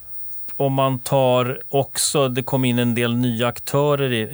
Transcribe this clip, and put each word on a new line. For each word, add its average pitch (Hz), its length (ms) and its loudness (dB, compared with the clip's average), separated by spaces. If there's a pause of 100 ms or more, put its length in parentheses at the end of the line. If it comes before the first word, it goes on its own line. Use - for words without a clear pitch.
(560)
Om 139 160 0
man 135 260 0
tar 127 680 0
också, 139 600 0
det 127 140 -4
kom 131 220 -2
in 120 140 2
en 120 160 0
del 120 220 0
nya 120 320 0
aktörer 139 640 0
i, 110 220 -2